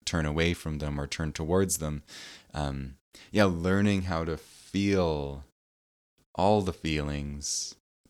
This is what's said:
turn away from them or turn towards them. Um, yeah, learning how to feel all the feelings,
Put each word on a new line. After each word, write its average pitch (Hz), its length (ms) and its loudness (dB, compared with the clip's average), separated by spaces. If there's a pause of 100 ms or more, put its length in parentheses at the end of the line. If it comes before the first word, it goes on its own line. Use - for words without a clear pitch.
turn 82 200 0
away 82 300 2
from 76 240 -6
them 73 200 -4
or 71 60 -2
turn 76 280 -4
towards 92 440 2
them. 76 240 -4 (500)
Um, 69 440 -4 (360)
yeah, 104 120 4
learning 95 600 2
how 85 180 -2
to 80 140 -4
feel 80 1080 0 (880)
all 104 280 4
the 92 120 -2
feelings, 73 1000 -4 (340)